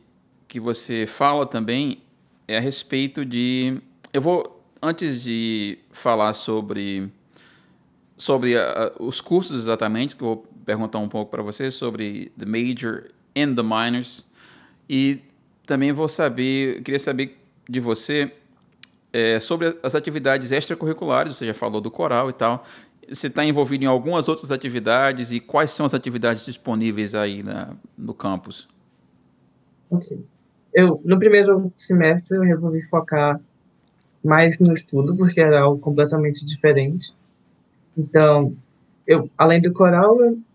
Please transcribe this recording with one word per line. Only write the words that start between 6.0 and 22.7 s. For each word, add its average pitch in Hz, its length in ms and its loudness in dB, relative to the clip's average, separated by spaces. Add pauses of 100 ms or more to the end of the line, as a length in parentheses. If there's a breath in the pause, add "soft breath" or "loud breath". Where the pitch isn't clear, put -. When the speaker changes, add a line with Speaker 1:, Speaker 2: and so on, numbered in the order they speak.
Speaker 1:
sobre, 101 800 -6 (1080 soft breath)
sobre 127 400 0
a, 107 420 -2
a, - 40 -12
os 123 180 -6
cursos 175 360 -2
exatamente, 113 600 -4
que - 60 -12
eu 120 60 -4
vou 110 180 -6 (180)
perguntar 110 340 -4
um 104 100 -6
pouco 107 220 -8
pra 113 120 -8
você 107 280 -8
sobre 107 680 -8
the 101 100 -12
major 117 580 -4 (320)
and 143 180 0
the 120 80 -2
minors, 117 640 -4 (600 soft breath)
e 139 320 0 (460)
também 143 260 0
vou 151 160 -2
saber, 135 720 -2
queria 139 160 -4
saber 135 400 -6 (300)
de 123 100 -4
você, 131 540 -2 (800)
é, 113 280 2
sobre 165 420 -2
as 131 120 -4
atividades 139 580 -2
extracurriculares. 156 840 -4
Você 120 100 -8
já 110 80 -4
falou 107 260 -6
do 107 100 -10
coral 131 400 -2
e - 20 -10
tal. 123 320 -2 (440 soft breath)